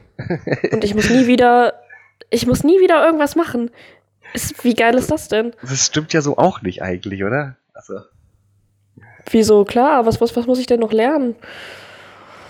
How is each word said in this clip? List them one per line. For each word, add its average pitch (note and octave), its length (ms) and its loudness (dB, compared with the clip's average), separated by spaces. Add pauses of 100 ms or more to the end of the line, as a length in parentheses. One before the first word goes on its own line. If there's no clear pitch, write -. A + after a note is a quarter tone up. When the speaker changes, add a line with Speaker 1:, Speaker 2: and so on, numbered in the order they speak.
(180)
Speaker 1:
<laughs> - 540 -6
Speaker 2:
Und A3 120 -2
ich G3+ 120 -2
muss G#3 140 0
nie B3 180 4
wieder, A#3+ 460 4 (560)
ich A#3 180 -2
muss B3+ 160 0
nie F4 160 4
wieder E4+ 260 4
irgendwas D4+ 300 0
machen. B3 340 -2 (640)
Ist, - 300 -10
wie A#3+ 100 2
geil A#3 220 2
ist B3+ 160 0
das D#4 160 -4
denn? A3+ 340 -2
Speaker 1:
Das C3 240 -4
stimmt - 280 -4
ja D#3+ 80 2
so C#3+ 160 -2
auch F3 240 2
nicht F#2 200 -8
eigentlich, F#2+ 420 -8
oder? C3 320 -4 (180)
Also. - 260 -16 (1300)
Speaker 2:
Wieso? G#3 360 4
Klar, B3+ 400 2
was, A3 160 0
was, A#3 140 0
was A#3 120 -4
muss B3+ 120 0
ich B3+ 80 -4
denn A#3+ 120 2
noch A3 140 -2
lernen? A#3+ 420 0 (1160)